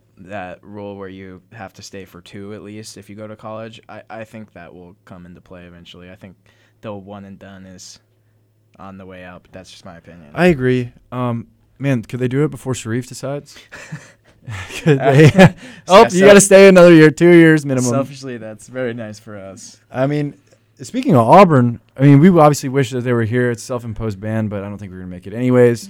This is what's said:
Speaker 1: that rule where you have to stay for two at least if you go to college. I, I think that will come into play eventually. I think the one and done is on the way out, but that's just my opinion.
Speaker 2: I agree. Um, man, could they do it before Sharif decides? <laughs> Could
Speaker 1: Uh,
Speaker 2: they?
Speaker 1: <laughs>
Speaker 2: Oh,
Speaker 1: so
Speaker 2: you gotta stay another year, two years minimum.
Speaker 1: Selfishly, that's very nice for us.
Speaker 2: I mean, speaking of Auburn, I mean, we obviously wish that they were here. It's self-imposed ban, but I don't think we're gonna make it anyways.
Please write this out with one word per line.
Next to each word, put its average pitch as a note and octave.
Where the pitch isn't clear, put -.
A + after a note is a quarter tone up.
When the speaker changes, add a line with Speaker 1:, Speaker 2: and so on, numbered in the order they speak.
Speaker 1:
that F#2
rule G2+
where G2
you F#2+
have G#2+
to -
stay G2
for F2
two G2+
at G2+
least G#2+
if G2+
you G2+
go G#2+
to G#2+
college. A2
I, G#2+
I A2+
think A2
that E2+
will F2
come F2
into F2
play F2
eventually. F2
I F#2
think F#2+
the A2
one G2+
and G2
done G2
is F#2
on F#2+
the F#2+
way F#2
out, F2+
but -
that's F#2
just -
my F2
opinion. E2+
Speaker 2:
I F3
agree. B2+
Um, B2
man, C3
could A#2+
they B2+
do C3
it D3
before C3
Sharif A#2+
decides? C#3
<laughs> -
Could C#3+
Speaker 1:
Uh, C3+
Speaker 2:
they? D#3+
Speaker 1:
<laughs> -
Speaker 2:
Oh, A#3
Speaker 1:
so F3
Speaker 2:
you F#3+
gotta G3+
stay G3
another F3
year, D#3
two E3+
years D#3+
minimum. B2+
Speaker 1:
Selfishly, C3
that's A2
very B2
nice G#2+
for G#2+
us. F#2+
Speaker 2:
I C3
mean, D3
speaking B3
of A2+
Auburn, C#3
I C3+
mean, C#3+
we D#3+
obviously D3+
wish B2+
that B2+
they B2
were A#2
here. B2
It's A2+
self-imposed A2+
ban, A2
but G2+
I G2+
don't G2+
think F#2+
we're F#2
gonna F#2
make F2+
it G2
anyways. A#2+